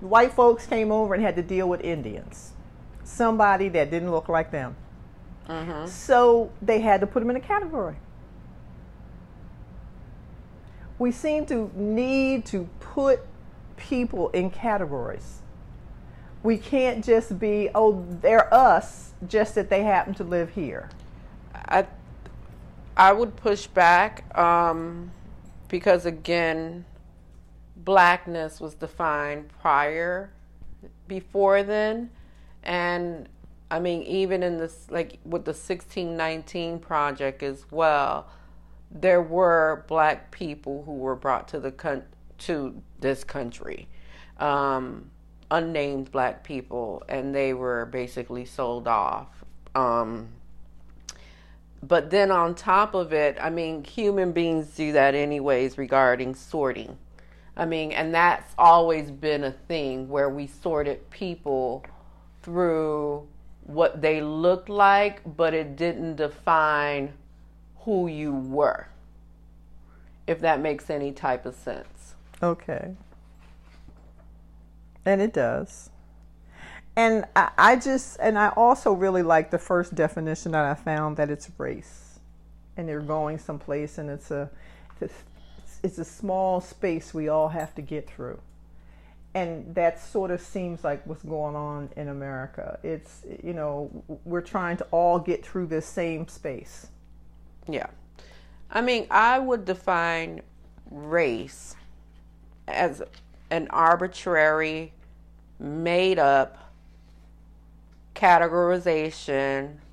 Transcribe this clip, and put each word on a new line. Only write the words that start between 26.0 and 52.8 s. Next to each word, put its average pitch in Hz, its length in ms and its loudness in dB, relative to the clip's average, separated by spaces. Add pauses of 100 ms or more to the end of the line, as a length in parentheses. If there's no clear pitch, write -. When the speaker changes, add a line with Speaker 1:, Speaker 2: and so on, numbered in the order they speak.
Speaker 2:
again, 165 800 -2 (920)
blackness 175 840 2
was 156 140 -12
defined 147 720 -4 (120)
prior, 165 720 0 (800)
before 196 540 4
then. 214 480 -2 (520)
And, 175 640 -2 (420)
I 160 100 -2
mean, 175 240 -2
even 190 380 -2
in 175 140 -2
this, 165 320 -8
like, 170 360 -6
with 170 200 -4
the 156 100 -4
sixteen 175 640 -8
nineteen 165 600 -6
Project 143 640 -2
as 139 280 -8
well, 143 580 2 (640)
there 175 280 4
were 165 680 2
black 156 420 2
people 147 540 -10
who 156 80 -12
were 131 240 -4
brought 131 320 -2
to 156 100 -8
the 131 140 -8
coun-, 139 320 -6 (340)
to 143 420 -6 (200)
this 131 240 -2
country, - 640 -10 (500)
um, 139 720 -2 (400)
unnamed 147 600 -2
black 127 320 -2
people, 120 680 -8
and 135 260 -6
they 135 200 0
were 123 320 -4
basically 123 580 -8
sold 120 440 -6
off. 107 400 0 (460)
Um, 117 540 -2 (1500)
but 160 280 2
then 196 200 4
on 170 240 2
top 202 400 0